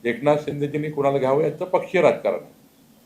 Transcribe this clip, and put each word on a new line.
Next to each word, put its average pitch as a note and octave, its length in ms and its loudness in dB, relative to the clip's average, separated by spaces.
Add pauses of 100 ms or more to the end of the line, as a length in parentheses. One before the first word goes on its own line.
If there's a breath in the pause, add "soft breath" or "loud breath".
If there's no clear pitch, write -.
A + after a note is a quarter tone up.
एकनाथ B2 320 2
शिंदेजींनी D3 540 -4
कुणाला C#3 280 0
घ्यावं, C3 240 2
यांचं D#3+ 220 -2
पक्षीय F3+ 360 0
राजकारण - 340 2
आहे. - 200 -10 (520)